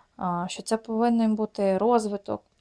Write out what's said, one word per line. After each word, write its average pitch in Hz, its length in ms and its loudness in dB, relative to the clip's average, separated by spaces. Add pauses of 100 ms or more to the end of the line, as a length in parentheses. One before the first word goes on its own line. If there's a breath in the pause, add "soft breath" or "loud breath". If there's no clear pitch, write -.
(160 loud breath)
А, 175 320 -4
що - 140 -10
це 226 140 -2
повинен 226 580 0
бути 202 440 0
розвиток, 214 640 0 (180)